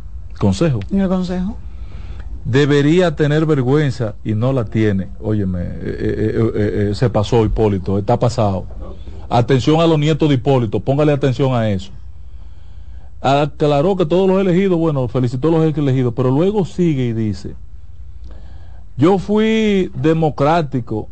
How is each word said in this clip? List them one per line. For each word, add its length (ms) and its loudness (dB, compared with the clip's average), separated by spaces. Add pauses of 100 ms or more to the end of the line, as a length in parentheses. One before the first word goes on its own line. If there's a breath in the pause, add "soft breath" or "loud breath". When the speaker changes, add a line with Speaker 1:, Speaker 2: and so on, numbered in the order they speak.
(380)
Speaker 1:
consejo. 420 2 (120)
Speaker 2:
En 80 0
el 80 0
consejo. 500 -2 (880 loud breath)
Speaker 1:
Debería 720 4
tener 300 2
vergüenza 800 2
y 120 -2
no 180 0
la 120 0
tiene. 420 0 (140)
Óyeme, 400 -2
eh, 40 -4
eh, 140 -8
eh, 760 -2
eh, 360 0
eh, 40 -2
se 140 2
pasó 360 2
Hipólito, 520 0
está 220 0
pasado. 460 0 (640 loud breath)
Atención 500 4
a 80 4
los 100 4
nietos 300 2
de 80 4
Hipólito, 460 0
póngale 320 2
atención 420 0
a 140 0
eso. 220 -4 (1300 soft breath)
Aclaró 720 2
que 100 0
todos 220 2
los 140 4
elegidos, 360 2
bueno, 300 0
felicitó 400 0
a 40 4
los 260 2
elegidos, 380 0
pero 160 2
luego 340 2
sigue 400 0
y 80 -2
dice, 420 -4 (1400 loud breath)
"Yo 220 4
fui 760 2
democrático, 1160 0